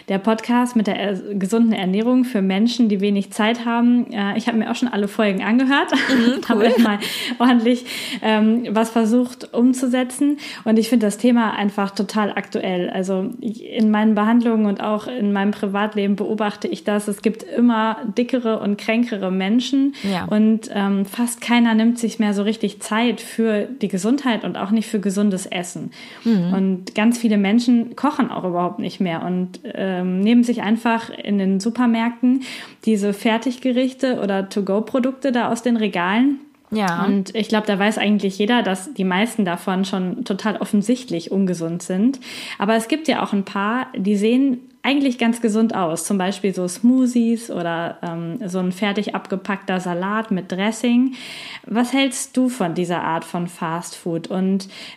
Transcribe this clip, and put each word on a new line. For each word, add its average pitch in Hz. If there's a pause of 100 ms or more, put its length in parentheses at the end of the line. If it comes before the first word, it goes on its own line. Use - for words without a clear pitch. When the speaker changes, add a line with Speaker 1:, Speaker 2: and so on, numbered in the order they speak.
Speaker 1:
der 196
Podcast 233
mit 220
der, 202
äh, 202
gesunden 220
Ernährung 220
für 220
Menschen, 220
die 202
wenig 202
Zeit 233
haben. 240
Äh, 202
ich 226
habe 233
mir 214
auch 233
schon 240
alle 202
Folgen 202
angehört. 269
Speaker 2:
Mhm, 262
Speaker 1:
<laughs> -
Da 240
Speaker 2:
cool. 202
Speaker 1:
wird 233
mal 208 (400)
ordentlich, 240 (380)
ähm, 220
was 226
versucht 240
umzusetzen. 254 (260)
Und 220
ich 220
finde 226
das 208
Thema 233
einfach 202
total 208
aktuell. 185
Also, 190 (100)
ich, 214
in 220
meinen 214
Behandlungen 220
und 202
auch 214
in 233
meinem 202
Privatleben 202
beobachte 214
ich -
das. 208
Es 202
gibt 214
immer 220 (200)
dickere 240
und 202
kränkere 226
Menschen. 247
Speaker 2:
Ja. 190
Speaker 1:
Und, 214
ähm, 196
fast 240
keiner 233
nimmt 226
sich 220
mehr 208
so 202
richtig 214
Zeit 233
für 220
die 247
Gesundheit 214
und 180
auch 190
nicht 214
für -
gesundes 190
Essen. - (320)
Speaker 2:
Mhm. 185
Speaker 1:
Und 190
ganz 233
viele 220
Menschen 233
kochen 269
auch 175
überhaupt 175
nicht -
mehr 170
und, 180
ähm, 185
nehmen 233
sich 240
einfach 220
in -
den 190
Supermärkten 240 (420)
diese 208
Fertiggerichte 247
oder 196
To-Go-Produkte 226
da 233
aus 233
den 240
Regalen. 220 (300)
Speaker 2:
Ja. 180
Speaker 1:
Und 196
ich 214
glaub, 214
da 202
weiß 208
eigentlich 202
jeder, 226
dass 196
die 196
meisten 196
davon 185
schon 190
total 202
offensichtlich 202
ungesund 175
sind. 220 (380)
Aber 214
es 226
gibt 311
ja -
auch 196
ein 196
paar, 214
die 202
sehen 247 (220)
eigentlich 269
ganz 233
gesund 226
aus. 170
Zum 202
Beispiel 190
so 180
Smoothies 240
oder, 170
ähm, 170
so 180
ein 180
fertig 202
abgepackter 190
Salat 190
mit 185
Dressing. 240 (520)
Was 240
hältst 269
du 254
von 180
dieser 175
Art 160
von 175
Fast 170
Food? 165
Und, 190 (280)